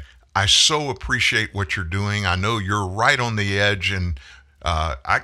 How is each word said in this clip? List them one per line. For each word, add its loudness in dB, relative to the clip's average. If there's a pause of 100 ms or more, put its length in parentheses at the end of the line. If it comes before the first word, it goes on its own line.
(360)
I 2
so 2
appreciate 0
what -2
you're -4
doing. -2
I 2
know 0
you're 0
right 2
on 0
the 0
edge, 0
and, -2 (420)
uh, -2
I, 0